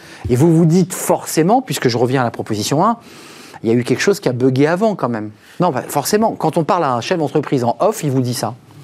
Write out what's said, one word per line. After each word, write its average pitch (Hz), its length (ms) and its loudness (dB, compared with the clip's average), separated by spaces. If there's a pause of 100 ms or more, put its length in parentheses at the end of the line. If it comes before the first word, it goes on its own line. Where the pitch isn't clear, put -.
(300)
Et 123 60 2
vous 160 200 4
vous 170 80 6
dites 175 300 2
forcément, 180 680 0
puisque - 280 -2
je 117 100 0
reviens 127 240 0
à - 20 0
la 117 60 -2
proposition 113 520 -2
un, 226 140 2 (680)
il 110 40 -2
y 113 40 4
a - 20 4
eu 123 80 2
quelque 123 180 -2
chose 196 200 0
qui - 80 -2
a 127 40 0
bugué 131 360 2
avant 190 260 0
quand 131 140 -2
même. 107 240 -6 (260)
Non, 175 120 2
bah, 127 160 -2
forcément, 208 500 0
quand 156 220 -2
on 160 60 2
parle 175 200 0
à 131 100 0
un 117 60 0
chef 180 180 -2
d'entreprise 143 460 -2
en 117 160 0
off, 208 240 0
il 143 60 -2
vous 131 100 0
dit 123 120 -2
ça. 120 220 -6 (300)